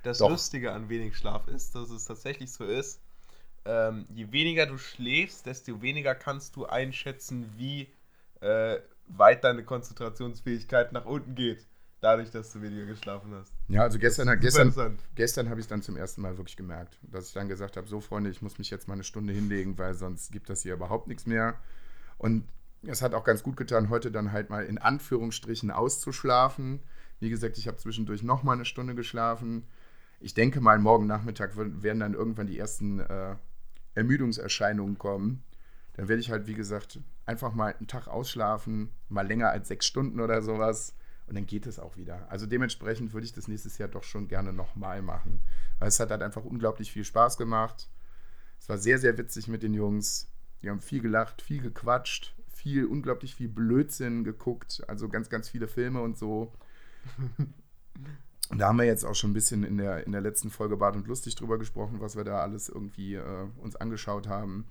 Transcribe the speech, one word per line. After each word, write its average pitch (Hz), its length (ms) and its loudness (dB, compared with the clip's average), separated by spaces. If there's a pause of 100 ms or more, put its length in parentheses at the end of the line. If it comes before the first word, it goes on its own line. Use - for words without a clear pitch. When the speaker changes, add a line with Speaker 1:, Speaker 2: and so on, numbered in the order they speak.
Speaker 1:
Das - 140 -2
Speaker 2:
Doch. 107 120 8
Speaker 1:
Lustige 131 420 -2
an 107 160 -8
wenig 113 280 -2
Schlaf - 320 4
ist, - 260 2
dass 120 160 -4
es 113 140 -8
tatsächlich 127 480 -8
so 113 120 -10
ist, 120 360 -2 (640)
ähm, 110 440 2
je 107 220 -10
weniger 156 360 2
du 135 120 -8
schläfst, 127 680 -2
desto 123 360 -10
weniger 139 320 0
kannst 139 420 -8
du 131 100 -8
einschätzen, 131 920 -4
wie, 135 320 -8 (520)
äh, 110 380 2 (300)
weit 107 360 10
deine 120 200 4
Konzentrationsfähigkeit 120 1300 -2
nach 120 120 -6
unten 131 320 -6
geht, 120 300 -4 (340)
dadurch, 113 320 6
dass 110 200 -10
du 104 100 -12
weniger 104 240 -8
geschlafen 104 480 -8
hast. 95 180 -14 (160)
Speaker 2:
Ja, 104 140 8
also 113 180 6
gestern 120 260 6
Speaker 1:
Das 120 120 8
ist 127 200 8
Speaker 2:
hat, 131 80 12
Speaker 1:
super - 0 -
Speaker 2:
gestern, - 0 - (220)
Speaker 1:
interessant. 104 120 -2 (140)
Speaker 2:
gestern 117 360 2
hab 113 80 -4
ich 107 100 -6
dann 104 140 -4
zum 95 140 -6
ersten 95 260 -6
Mal 90 160 -6
wirklich 92 180 -12
gemerkt, 87 460 -12
dass 92 260 -12
ich - 60 -16
dann 98 140 -4
gesagt 98 280 -8
hab, 95 100 -8
so 104 140 -6
Freunde, 104 300 -2
ich 90 120 -8
muss 104 160 -10
mich 104 120 -8
jetzt - 180 -10
mal 98 60 -6
eine 95 100 -6
Stunde 104 280 -4
hinlegen, 98 460 0
weil 92 160 0
sonst 90 380 -6
gibt - 180 -10
das 95 120 -4
hier 90 120 -4
überhaupt 87 320 -4
nichts - 200 -8
mehr. 113 280 2 (640)
Und 113 300 2 (360)
es 131 180 -4
hat 123 120 2
auch 113 80 0
ganz 107 220 4
gut 131 120 -4
getan, 110 340 4
heute 117 200 2
dann 104 220 -2
halt 104 180 -2
mal 107 140 -4
in 104 140 -6
Anführungsstrichen 113 920 0
auszuschlafen. 131 1080 2 (400)
Wie 113 100 0
gesagt, 113 280 -2
ich 110 100 -4
hab 101 100 -6
zwischendurch 110 460 -4
noch 127 180 2
mal 131 120 4
eine 123 100 -2
Stunde 123 320 -4
geschlafen. 117 720 -2 (520)
Ich - 140 -10
denke 131 260 6
mal, 110 180 10
morgen 107 280 8
Nachmittag 104 500 -2
w-, 101 260 -4
werden 107 180 2
dann 104 140 -2
irgendwann 110 320 -2
die 95 120 -6
ersten, 101 420 -2
äh, 95 340 0 (600)
Ermüdungserscheinungen 107 1040 2
kommen. 101 440 -2 (520)
Dann 98 140 -6
werde 117 120 4
ich 117 100 -6
halt, 107 160 -2
wie 107 80 -6
gesagt, 104 440 -6 (280)
einfach 117 280 -4
mal 107 200 0
einen 107 140 -8
Tag 120 200 -8
ausschlafen, 110 840 -2 (180)
mal 98 180 0
länger 110 240 4
als - 180 -2
sechs - 180 -2
Stunden 135 340 0
oder 113 220 2
sowas. 110 520 0 (320)
Und - 100 -6
dann 101 100 -2
geht 104 200 -4
es 113 120 -8
auch 82 180 -12
wieder. 90 340 -8
Also 98 160 -6
dementsprechend 113 640 -2
würde 113 140 -6
ich 110 60 -10
das - 160 -8
nächstes 107 300 -6
Jahr 101 100 -4
doch 98 140 -6
schon 98 260 -4
gerne 95 240 2
nochmal 95 500 -2
machen. 90 380 6 (380)
Weil 110 100 8
es - 120 6
hat 107 100 0
halt 101 120 0
einfach 104 220 -4
unglaublich 110 480 -2
viel 104 120 -4
Spaß 117 320 6
gemacht. 113 520 0 (720)
Es - 100 -12
war 104 100 -2
sehr, 120 200 4
sehr 123 200 4
witzig 117 300 -6
mit 113 140 -4
den 107 120 0
Jungs. 104 560 0 (320)
Die 101 80 -4
haben 101 100 -4
viel 139 220 -4
gelacht, 110 400 0
viel 147 180 -4
gequatscht, - 760 -2 (180)
viel, 139 340 0
unglaublich 131 480 -2
viel 120 140 -6
Blödsinn 117 760 2
geguckt. - 640 -4
Also 107 200 -4
ganz, 110 200 -2
ganz 110 200 -4
viele 113 200 -4
Filme 123 320 -2
und 117 160 -2
so. 110 360 -2 (840)
<laughs> 147 40 0 (1080)
Und 104 80 0
da 101 100 4
haben 113 100 6
wir 120 60 6
jetzt 113 200 4
auch 104 100 -2
schon 104 160 2
ein 101 40 4
bisschen 104 300 2
in 101 140 0
der, 98 280 -2
in 101 60 -4
der 101 80 -2
letzten 104 300 -4
Folge 107 260 -2
Bart 101 200 2
und 101 100 -4
Lustig 120 300 -6
drüber 113 220 -2
gesprochen, 107 420 -4
was 107 160 -6
wir 104 80 -4
da 101 160 -2
alles 101 280 -4
irgendwie, 98 460 -8
äh, 95 320 -6 (120)
uns - 180 -10
angeschaut 104 520 -6
haben. 101 420 -4